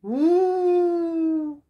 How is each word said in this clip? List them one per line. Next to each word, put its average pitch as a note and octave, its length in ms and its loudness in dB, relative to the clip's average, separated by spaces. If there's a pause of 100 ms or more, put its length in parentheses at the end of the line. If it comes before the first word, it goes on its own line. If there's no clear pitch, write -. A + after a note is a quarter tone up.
Ouh. E4 1700 0